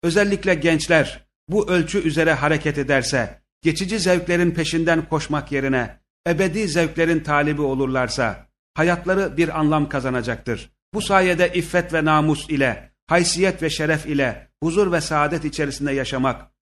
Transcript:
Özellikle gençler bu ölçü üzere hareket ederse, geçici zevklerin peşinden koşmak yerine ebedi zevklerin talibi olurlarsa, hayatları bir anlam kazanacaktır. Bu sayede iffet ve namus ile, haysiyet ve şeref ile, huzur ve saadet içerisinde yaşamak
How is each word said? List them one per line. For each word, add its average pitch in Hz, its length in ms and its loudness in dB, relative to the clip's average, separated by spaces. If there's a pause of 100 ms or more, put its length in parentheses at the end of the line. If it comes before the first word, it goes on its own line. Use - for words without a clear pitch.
Özellikle 190 520 2
gençler 156 720 2 (220)
bu 190 220 0
ölçü 175 280 2
üzere 160 340 2
hareket 147 460 0
ederse, 127 640 -2 (200)
geçici 180 360 -2
zevklerin 175 520 2
peşinden 160 580 0
koşmak 147 440 -4
yerine 135 480 -2 (280)
ebedi 190 400 0
zevklerin 165 520 0
talibi 147 420 0
olurlarsa, 131 880 -2 (260)
hayatları 175 600 0
bir 165 240 0
anlam 151 280 2
kazanacaktır. 123 840 -4 (240)
Bu 208 60 -2
sayede 180 540 2
iffet 175 380 -2
ve 160 120 0
namus 156 460 2
ile, 135 420 -2 (140)
haysiyet 175 560 0
ve 160 80 -2
şeref 151 360 -2
ile, 139 420 -2 (140)
huzur 170 300 2
ve 170 80 2
saadet 151 440 -2
içerisinde 143 480 -4
yaşamak 131 580 -4 (120)